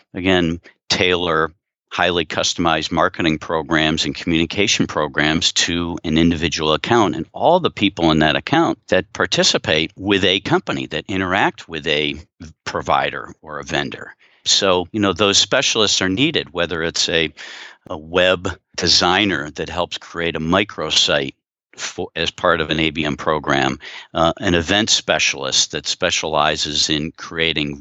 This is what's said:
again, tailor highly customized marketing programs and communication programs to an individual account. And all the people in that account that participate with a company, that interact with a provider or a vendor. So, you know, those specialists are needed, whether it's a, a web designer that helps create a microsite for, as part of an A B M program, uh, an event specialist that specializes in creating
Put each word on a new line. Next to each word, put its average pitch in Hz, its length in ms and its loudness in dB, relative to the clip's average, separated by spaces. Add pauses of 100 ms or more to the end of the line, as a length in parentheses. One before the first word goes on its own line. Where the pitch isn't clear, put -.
(140)
again, 90 460 0 (300)
tailor 87 640 0 (400)
highly 87 320 0
customized 80 640 -2
marketing 82 480 0
programs 78 680 0
and 69 100 -4
communication 85 720 0
programs 76 640 0
to 85 540 -2
an 80 120 0
individual 80 560 2
account. 101 420 2
And 80 180 -6
all 143 260 2
the 135 100 -2
people 87 420 0
in 78 80 4
that 76 180 4
account 147 500 0
that 92 240 0
participate 90 840 0
with 98 260 2
a 98 160 2
company, 147 480 -2
that 76 220 -6
interact 95 580 -2
with 78 200 -8
a 73 280 0 (480)
provider 69 800 -2
or 76 180 -12
a 69 60 -12
vendor. 71 500 -6 (300)
So, 90 480 2
you 110 80 -2
know, 98 100 4
those 98 260 2
specialists - 640 2
are 92 60 2
needed, 98 460 0
whether 85 280 -2
it's 82 280 -2
a, 82 200 2 (580)
a 90 100 -8
web 90 600 0 (200)
designer 90 760 2
that 78 160 -8
helps 85 300 -6
create 85 400 -6
a - 20 -4
microsite 80 920 0 (420)
for, - 400 -8
as 82 160 -2
part 85 300 2
of 78 80 -2
an 78 100 0
A 80 120 2
B 78 120 -4
M 71 140 -2
program, 69 600 0 (360)
uh, 82 240 2
an 90 180 0
event 98 340 2
specialist - 840 0
that 78 140 -6
specializes 78 1040 0
in 78 280 -2
creating 78 640 -4